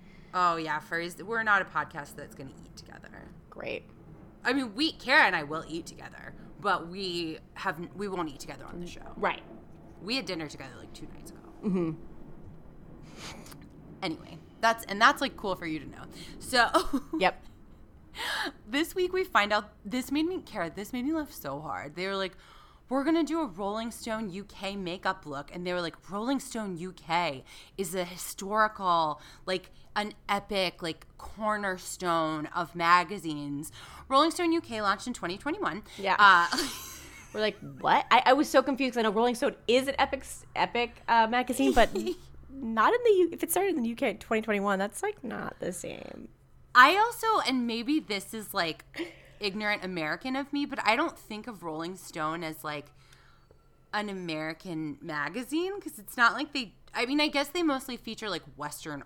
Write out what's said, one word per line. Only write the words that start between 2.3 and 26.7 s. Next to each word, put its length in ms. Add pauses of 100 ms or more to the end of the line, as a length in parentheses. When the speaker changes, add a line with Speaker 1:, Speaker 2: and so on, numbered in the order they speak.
Speaker 1:
gonna 160 (140)
eat 100
together. 520 (220)
Speaker 2:
Great. 340 (600)
Speaker 1:
I 80
mean, 220
we, 180
Kara 300
and 120
I 80
will 240
eat 180
together, 480 (260)
but 300
we 500 (160)
have, 240 (160)
we 120
won't 220
eat 100
together 260
on 140
the 80
show. 280
Speaker 2:
Right. 280 (580)
Speaker 1:
We 160
had 80
dinner 240
together, 300
like, 140
two 200
nights 180
ago. 80 (240)
Speaker 2:
Mm-hmm. 280 (2000)
Speaker 1:
Anyway, 360 (240)
that's, 240
and 160
that's, 200
like, 160
cool 180
for 100
you 140
to 100
know. 140 (360)
So 280 (420)
<laughs> 100
Speaker 2:
Yep. 220 (1300)
Speaker 1:
this 280
week 180
we 100
find 300
out, 160 (160)
this 260
made 140
me, 140
Kara, 360
this 160
made 140
me 80
laugh 180
so 300
hard. 340
They 120
were 100
like, 160 (560)
"We're 160
gonna 180
do 160
a 60
Rolling 460
Stone 400
U 120
K 320
makeup 500
look." 300
And 100
they 60
were 100
like, 300
"Rolling 300
Stone 360